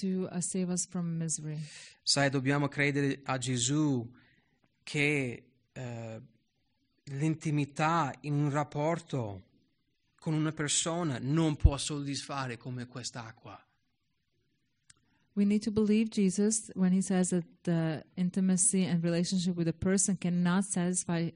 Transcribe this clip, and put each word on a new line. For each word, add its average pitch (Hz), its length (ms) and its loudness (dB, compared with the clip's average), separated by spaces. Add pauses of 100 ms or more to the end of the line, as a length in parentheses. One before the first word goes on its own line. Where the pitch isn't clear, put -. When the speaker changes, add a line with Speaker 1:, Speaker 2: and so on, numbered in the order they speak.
Speaker 1:
to, 185 300 -2
uh, 180 100 -4
save 180 300 -2
us 180 140 -2
from 170 320 -4
misery. 156 400 -4 (460)
Speaker 2:
Sai, 139 260 2
dobbiamo 139 400 0
credere 139 560 0
a 131 140 -2
Gesù 127 760 0 (680)
che, 143 680 -2 (220)
eh, 117 480 -10 (920)
l'intimità 151 1000 0 (100)
in 147 120 -2
un 147 160 2
rapporto 143 960 -2 (720)
con 160 160 -4
una 156 180 0
persona 160 680 -2
non 151 380 2
può 143 220 6
soddisfare 139 800 -6
come 123 280 -8
quest'acqua. 117 720 -12 (1800)
Speaker 1:
We 202 100 2
need 208 180 4
to 226 80 -2
believe 214 400 4
Jesus 208 640 2
when 185 180 4
he 190 80 4
says 185 280 2
that 180 160 0 (180)
the 165 420 0 (120)
intimacy 185 680 2
and 170 200 0
relationship 175 520 0
with 170 120 2
a 165 40 0
person 190 460 2
cannot 175 460 2
satisfy 175 720 0